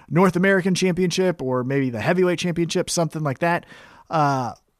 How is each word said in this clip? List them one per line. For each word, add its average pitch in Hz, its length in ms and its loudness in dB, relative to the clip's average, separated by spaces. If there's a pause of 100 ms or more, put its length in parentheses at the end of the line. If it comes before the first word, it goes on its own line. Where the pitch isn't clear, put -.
(100)
North 175 260 2
American 190 380 2
championship 180 640 0
or 127 240 -2
maybe 135 240 0
the 117 140 -6
heavyweight 180 380 2
championship," 170 500 -2
something 160 320 -2
like 139 160 -4
that. 170 260 -2 (460)
Uh, 139 420 0 (260)